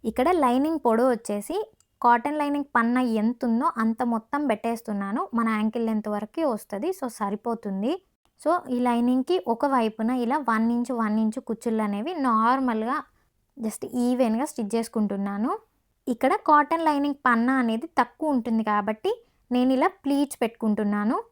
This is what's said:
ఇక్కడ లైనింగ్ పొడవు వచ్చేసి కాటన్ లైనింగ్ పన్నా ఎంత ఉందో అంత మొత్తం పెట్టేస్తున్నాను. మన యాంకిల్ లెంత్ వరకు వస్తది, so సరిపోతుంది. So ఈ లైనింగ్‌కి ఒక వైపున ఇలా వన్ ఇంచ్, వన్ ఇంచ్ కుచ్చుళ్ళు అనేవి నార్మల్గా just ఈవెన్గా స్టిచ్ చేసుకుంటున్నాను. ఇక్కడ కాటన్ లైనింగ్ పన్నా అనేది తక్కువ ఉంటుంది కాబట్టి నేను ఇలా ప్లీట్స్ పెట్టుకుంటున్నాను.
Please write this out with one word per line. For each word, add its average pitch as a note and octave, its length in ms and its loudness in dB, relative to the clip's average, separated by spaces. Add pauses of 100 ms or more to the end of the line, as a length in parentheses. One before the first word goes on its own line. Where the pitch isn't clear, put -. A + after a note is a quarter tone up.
(120)
ఇక్కడ C4 160 0 (180)
లైనింగ్ C#4+ 400 2
పొడవు A#3+ 300 4
వచ్చేసి G#3 420 -6 (480)
కాటన్ A#3+ 340 2
లైనింగ్ C#4+ 360 -2
పన్నా A#3+ 260 2 (180)
ఎంత A#3 200 0 (100)
ఉందో A#3+ 180 2 (160)
అంత A3+ 200 0 (100)
మొత్తం B3+ 360 -2
పెట్టేస్తున్నాను. A3 720 -4 (160)
మన A3+ 100 0 (100)
యాంకిల్ A3 320 -2
లెంత్ G#3+ 260 -2
వరకు G#3+ 260 -6 (120)
వస్తది, G#3 440 -6
so C4+ 80 -6 (140)
సరిపోతుంది. G#3 720 -4 (520)
So D4 60 0 (260)
ఈ - 20 -2 (100)
లైనింగ్‌కి B3+ 500 2 (160)
ఒక A3+ 120 -2 (100)
వైపున A3 360 0 (140)
ఇలా B3+ 120 0 (120)
వన్ A3+ 260 2
ఇంచ్, A#3+ 160 -2 (100)
వన్ G#3+ 220 0
ఇంచ్ A3 160 0 (100)
కుచ్చుళ్ళు A3 380 -2
అనేవి G#3+ 260 -4 (140)
నార్మల్గా A#3+ 680 2 (680)
just - 200 -6 (220)
ఈవెన్గా B3 440 0
స్టిచ్ G#3 240 -6
చేసుకుంటున్నాను. G#3 800 -2 (600)
ఇక్కడ B3+ 200 2 (160)
కాటన్ D#4 400 4
లైనింగ్ C#4+ 380 0
పన్నా A#3+ 360 2
అనేది A#3 240 -2 (140)
తక్కువ D4 340 -2
ఉంటుంది A3+ 360 0
కాబట్టి G#3+ 420 -2 (420)
నేను B3+ 220 4
ఇలా E4 120 4 (140)
ప్లీట్స్ C#4 400 0
పెట్టుకుంటున్నాను. G#3+ 720 0 (140)